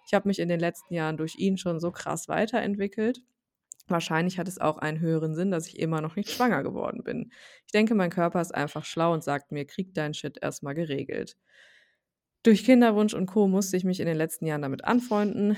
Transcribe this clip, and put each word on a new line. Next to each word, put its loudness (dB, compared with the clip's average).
Ich -2
hab 2
mich 0
in -2
den 0
letzten -4
Jahren -2
durch -6
ihn 0
schon -4
so -2
krass -6
weiterentwickelt. -2
Wahrscheinlich 0
hat -4
es -10
auch 0
einen -4
höheren 0
Sinn, 0
dass -2
ich -16
immer 0
noch -6
nicht -4
schwanger 2
geworden -6
bin. -8
Ich -8
denke, 2
mein 2
Körper 0
ist -6
einfach -6
schlau 0
und -2
sagt -4
mir, -6
„Krieg -8
deinen -4
Shit -10
erstmal -6
geregelt.“ -6
Durch 8
Kinderwunsch 6
und -2
Co. 4
musste 2
ich -2
mich 0
in -2
den 0
letzten -2
Jahren -2
damit -6
anfreunden, 2